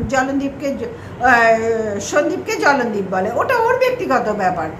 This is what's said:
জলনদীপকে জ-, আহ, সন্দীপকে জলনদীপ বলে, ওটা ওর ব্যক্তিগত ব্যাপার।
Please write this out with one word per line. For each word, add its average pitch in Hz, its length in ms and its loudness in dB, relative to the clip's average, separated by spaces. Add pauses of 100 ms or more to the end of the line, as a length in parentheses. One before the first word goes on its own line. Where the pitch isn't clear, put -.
জলনদীপকে 277 720 -2
জ-, 240 40 -6
আহ, 226 1160 2
সন্দীপকে 339 560 -2
জলনদীপ 240 560 2
বলে, 196 240 0
ওটা 466 220 2
ওর 466 220 2
ব্যক্তিগত 381 500 0
ব্যাপার। 180 400 -2 (100)